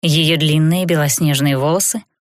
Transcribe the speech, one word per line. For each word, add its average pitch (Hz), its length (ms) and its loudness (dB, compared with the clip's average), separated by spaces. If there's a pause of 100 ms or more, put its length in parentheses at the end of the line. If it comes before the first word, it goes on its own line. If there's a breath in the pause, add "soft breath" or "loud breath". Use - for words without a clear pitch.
Её 160 380 2
длинные 156 460 0
белоснежные 147 720 0
волосы 170 460 -2 (180)